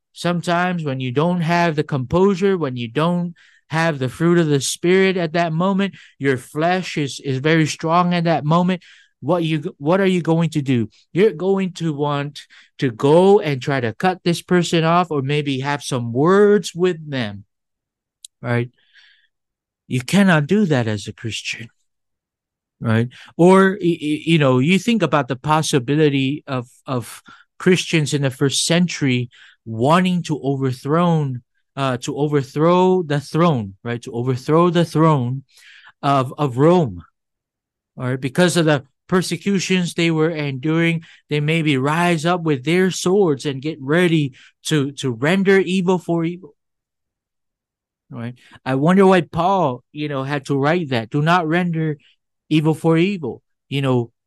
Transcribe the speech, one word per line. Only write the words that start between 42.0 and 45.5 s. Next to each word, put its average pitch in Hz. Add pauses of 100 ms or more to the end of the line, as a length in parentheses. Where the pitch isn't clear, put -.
up 175
with 147
their 180
swords 180
and 135
get 156
ready 156 (300)
to, 143
to 131
render 185